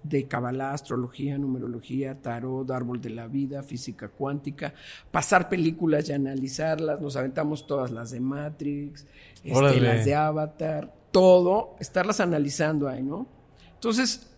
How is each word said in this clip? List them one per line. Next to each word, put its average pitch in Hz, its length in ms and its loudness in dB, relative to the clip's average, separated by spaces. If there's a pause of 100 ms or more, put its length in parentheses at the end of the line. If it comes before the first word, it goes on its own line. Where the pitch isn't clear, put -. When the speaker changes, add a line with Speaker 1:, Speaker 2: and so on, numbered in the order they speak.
Speaker 1:
de 139 240 -2
Kabbalah, 131 460 -4
astrología, 139 640 -4
numerología, 131 840 -6
tarot, 131 500 -6
árbol 123 300 -4
de 117 80 -8
la 117 180 -10
vida, 139 360 -4
física 120 460 -10
cuántica, 143 640 -6 (380)
pasar 175 380 4
películas 160 600 2
y 143 40 -2
analizarlas. 147 880 -2
Nos 139 140 -6
aventamos 147 520 -2
todas 131 240 -2
las 113 200 -10
de 123 100 -8
Matrix, 143 840 -6 (380)
este, - 140 -4
Speaker 2:
Órale. 135 240 6
Speaker 1:
las 113 240 4
de 143 100 4
Avatar, 151 800 -2 (180)
todo, 196 680 8
estarlas 208 400 0
analizando 151 680 0
ahí, 127 160 -6
¿no? 165 240 -6 (460)
Entonces, 233 640 -2